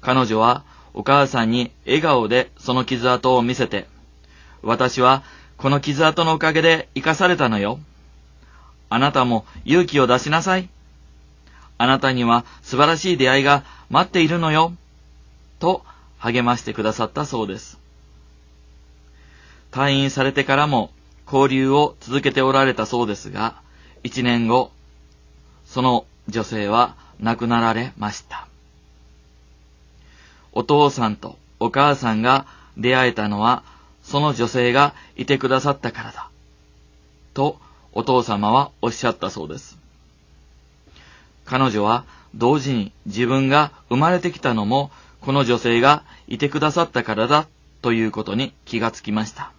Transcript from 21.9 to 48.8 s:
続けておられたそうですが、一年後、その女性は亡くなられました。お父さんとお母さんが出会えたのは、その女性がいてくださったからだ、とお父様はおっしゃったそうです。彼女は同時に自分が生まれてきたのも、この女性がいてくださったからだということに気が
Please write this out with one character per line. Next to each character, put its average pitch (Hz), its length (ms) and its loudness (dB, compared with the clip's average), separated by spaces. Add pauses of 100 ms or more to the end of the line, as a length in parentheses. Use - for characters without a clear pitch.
続 131 200 -4
け 139 100 0
て 135 100 -2
お 131 120 2
ら 135 120 4
れ 131 80 0
た 110 140 -4
そ 120 180 -2
う - 20 -6
で 104 100 -4
す 101 160 -16
が、 107 240 -6 (480)
一 127 180 -6
年 120 240 0
後、 120 240 2 (960)
そ - 160 -6
の 123 240 0 (220)
女 110 160 -4
性 104 240 -6
は 117 260 0 (240)
亡 113 180 -4
く 120 120 -6
な 117 120 0
ら 113 140 0
れ 123 240 -8
ま 107 140 -8
し - 100 -16
た。 - 240 -18 (2000)
お 120 100 -4
父 147 260 4
さ 127 200 -2
ん 107 80 -4
と - 200 -16 (220)
お 117 120 -2
母 139 260 2
さ 120 180 -4
ん 107 80 -2
が 131 240 0 (300)
出 127 200 0
会 127 120 4
え 120 40 -2
た 107 160 -4
の 101 120 -4
は、 120 240 0 (400)
そ 143 160 -4
の 147 140 0
女 113 120 -2
性 123 260 0
が 143 220 2 (220)
い 123 100 -8
て 139 100 0
く 135 120 -4
だ 131 120 2
さ 143 120 -2
っ 139 80 -6
た 120 100 -6
か - 140 -14
ら 113 80 -18
だ、 - 180 -16 (1040)
と 139 240 -2 (340)
お 117 120 -4
父 127 180 2
様 104 300 0
は 139 180 2 (100)
お 117 80 -2
っ - 40 -2
し - 120 -10
ゃ 120 60 2
っ 113 60 -4
た 95 140 -8
そ 85 160 -12
う - 20 -14
で 78 100 -12
す。 - 200 -20 (1700)
彼 131 280 0
女 104 100 0
は 117 220 0 (320)
同 123 240 2
時 135 120 -4
に 104 200 -4 (120)
自 110 220 -4
分 135 220 0
が 143 240 2 (160)
生 120 80 -2
ま 151 140 2
れ 180 100 0
て 175 100 -4
き - 80 -16
た 123 160 -2
の 107 100 -2
も、 135 280 -2 (300)
こ 135 100 -4
の 139 100 2
女 120 160 2
性 117 220 2
が 143 240 4 (240)
い 113 100 -8
て 143 100 -2
く 143 120 -4
だ 151 100 0
さ 170 140 0
っ 165 60 -16
た 120 120 -4
か 110 140 -4
ら 110 100 -2
だ 151 220 0 (340)
と 120 100 0
い 113 100 0
う 110 100 -2
こ 110 100 -8
と 101 140 -6
に 135 160 -6 (120)
気 117 140 -8
が 113 140 -2